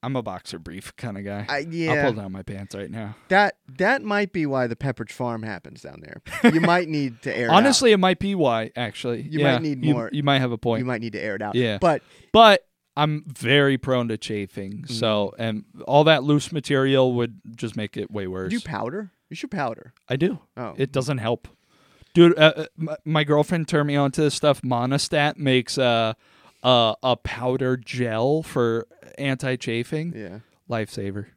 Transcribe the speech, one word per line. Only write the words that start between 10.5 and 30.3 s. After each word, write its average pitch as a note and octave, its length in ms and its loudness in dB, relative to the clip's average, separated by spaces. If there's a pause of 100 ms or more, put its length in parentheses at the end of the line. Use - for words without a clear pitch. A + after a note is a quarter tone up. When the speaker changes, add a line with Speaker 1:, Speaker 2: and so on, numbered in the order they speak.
Speaker 1:
a A#2 80 -4
point. A2+ 220 0
Speaker 2:
you B2+ 60 -4
might B2 160 -4
need A#2 100 -6
to G#2+ 100 -8
air G2+ 140 -6
it G2+ 60 -6
out. G#2 120 -6
Speaker 1:
Yeah. A2+ 260 0
Speaker 2:
But D#3+ 220 2 (300)
Speaker 1:
But G#3+ 340 8 (300)
I'm D3+ 320 0
very C#3 500 2
prone B2 300 -2
to A2 100 -6
chafing, G2+ 680 -10
so, A2 520 -2
Speaker 2:
Mm. - 20 -8
Speaker 1:
and A2 240 -4 (220)
all C#3+ 160 6
that D3+ 220 4
loose D3 260 2
material C3+ 640 2
would A#2+ 260 -4 (140)
just A2+ 220 -8
make G#2 200 -8
it G#2 140 -8
way G2+ 160 -6
worse. F#2 240 -6
Speaker 2:
Do A3 60 -4
you A#3 40 -4
powder? C#3 520 -8 (180)
You E3 60 -14
should - 160 -10
powder. C3+ 400 -6 (160)
Speaker 1:
I C3+ 80 -2
do. E3+ 240 0 (160)
Speaker 2:
Oh. A#2 200 -10
Speaker 1:
It C#3 140 -2
doesn't C3+ 280 -2
help. A#2 280 -4 (680)
Dude, E3+ 240 8
uh, D#3 200 8
uh, D#3 80 -6 (120)
my, D#3 280 -6
my D#3 200 0
girlfriend D3+ 440 2
turned D3 180 2
me C#3+ 80 -2
on C#3+ 160 2
to D3 120 -2
this D3 120 2
stuff. D3 280 2
Monistat C3+ 760 0
makes C3 400 2
a, A2+ 380 2 (480)
a, A#2+ 380 4
a B2 140 2
powder B2+ 600 -2
gel B2 680 -2
for A#2 440 0 (320)
anti-chafing. C3 960 -4
Speaker 2:
Yeah. G#2 240 -12 (300)